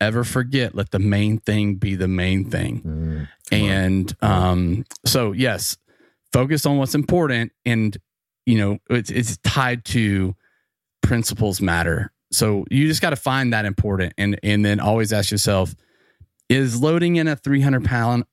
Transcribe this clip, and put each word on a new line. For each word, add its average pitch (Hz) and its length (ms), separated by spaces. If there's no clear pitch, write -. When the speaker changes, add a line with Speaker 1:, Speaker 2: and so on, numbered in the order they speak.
Speaker 1:
ever 110 240
forget, 127 500
let 101 160
the 98 80
main 104 400
thing 104 380
be 95 180
the 92 140
main 92 420
thing." - 300
Speaker 2:
Mm, 78 480
come 107 120
on. 101 80
Speaker 1:
And, 95 480
Speaker 2:
Come 107 140
on. 92 160
Speaker 1:
um, 90 360
so 117 260
yes, 107 460
focus 139 340
on 143 120
what's 135 180
important, 143 560
and, 110 320
you 117 120
know, 101 200
it's, 120 200
it's 117 340
tied 123 400
to 98 500
principles 110 580
matter. 85 520
So 104 400
you 139 160
just 156 160
gotta 151 140
find 131 360
that 107 140
important, 98 500
and, 101 260
and 104 220
then 104 160
always 107 320
ask 101 180
yourself, 98 440
is 123 320
loading 170 360
in 160 120
a 151 80
three 139 240
hundred 135 240
pound 120 480